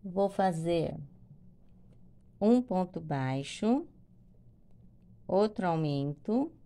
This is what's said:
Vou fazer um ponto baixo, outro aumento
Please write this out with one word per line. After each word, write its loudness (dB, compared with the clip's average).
Vou 0
fazer 0
um 6
ponto -2
baixo, -2
outro 0
aumento -2